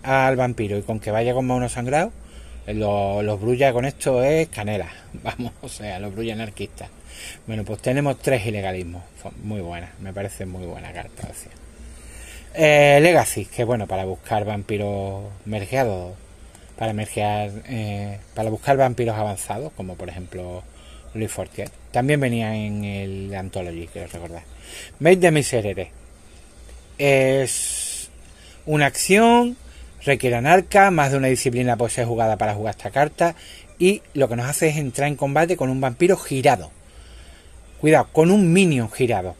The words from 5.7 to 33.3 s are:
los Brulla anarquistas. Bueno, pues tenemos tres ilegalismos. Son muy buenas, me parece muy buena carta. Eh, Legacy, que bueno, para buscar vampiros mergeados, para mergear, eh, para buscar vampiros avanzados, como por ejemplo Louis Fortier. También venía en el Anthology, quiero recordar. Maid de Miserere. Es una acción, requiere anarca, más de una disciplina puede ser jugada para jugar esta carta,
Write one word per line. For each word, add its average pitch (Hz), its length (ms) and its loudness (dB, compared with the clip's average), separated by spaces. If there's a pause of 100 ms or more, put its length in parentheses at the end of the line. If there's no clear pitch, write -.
los 101 160 -12
Brulla 113 200 -6
anarquistas. 107 540 -12 (600)
Bueno, 110 160 -6
pues 104 180 -10
tenemos 135 380 0
tres 127 260 0
ilegalismos. 92 560 -8 (180)
Son 90 120 -16 (100)
muy 104 180 -8
buenas, 87 380 -12
me 95 140 -14
parece 98 340 -10
muy 92 200 -12
buena 85 260 -14
carta. - 400 -14 (1200)
Eh, 147 460 8
Legacy, 147 440 4
que - 180 -6
bueno, 110 240 -2
para 95 180 -4
buscar 101 400 -4
vampiros 101 800 -4 (220)
mergeados, 104 680 -4 (640)
para 113 160 -4
mergear, 104 580 -4 (180)
eh, 104 500 -8 (160)
para 110 160 -4
buscar 135 260 2
vampiros 123 400 2
avanzados, 107 600 -6
como 92 180 -10
por 87 140 -12
ejemplo 90 560 -12 (500)
Louis 110 160 -6
Fortier. - 400 -8 (220)
También 139 260 2
venía 117 380 -2
en 104 280 -6
el 98 500 -8
Anthology, 90 580 -10
quiero 85 160 -12
recordar. 85 340 -14 (560)
Maid 175 200 6
de 175 120 6
Miserere. 104 600 0 (1080)
Es 135 1120 0 (560)
una 151 200 2
acción, 233 720 4 (480)
requiere 131 300 2
anarca, 185 560 6
más 147 220 2
de 139 60 2
una 135 100 2
disciplina 123 480 2
puede 117 160 0
ser 123 140 -2
jugada 113 320 0
para 107 160 0
jugar 107 220 -4
esta - 140 -10
carta, 151 460 0 (420)